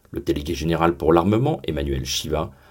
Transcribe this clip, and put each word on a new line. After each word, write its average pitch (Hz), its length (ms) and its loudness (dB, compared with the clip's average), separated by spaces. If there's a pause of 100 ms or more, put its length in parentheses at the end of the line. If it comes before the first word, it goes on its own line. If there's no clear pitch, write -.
(120)
Le - 80 -6
délégué 73 340 -4
général 80 420 2
pour 73 160 4
l'armement, 107 520 2
Emmanuel 71 400 -4
Chiva, 76 480 -4 (180)